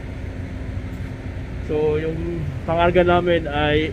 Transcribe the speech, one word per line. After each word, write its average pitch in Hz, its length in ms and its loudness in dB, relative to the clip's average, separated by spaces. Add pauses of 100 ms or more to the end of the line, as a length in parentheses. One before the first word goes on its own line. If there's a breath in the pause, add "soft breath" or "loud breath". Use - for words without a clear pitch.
(1700)
So, 151 320 2
yung 160 480 -4 (160)
pangarga 175 400 4
namin 175 400 4
ay 151 480 2